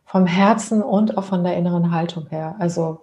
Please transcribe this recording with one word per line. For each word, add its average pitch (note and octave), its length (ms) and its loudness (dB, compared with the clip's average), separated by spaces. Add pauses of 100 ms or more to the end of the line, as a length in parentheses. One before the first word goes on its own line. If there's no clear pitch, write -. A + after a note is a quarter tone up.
Vom F#3 200 2
Herzen G#3 560 2
und G#3+ 360 0
auch F#3+ 60 -4
von F3+ 200 -2
der F3+ 120 0
inneren F3 340 0
Haltung E3+ 380 -4
her. D#3+ 300 -8
Also E3 440 -2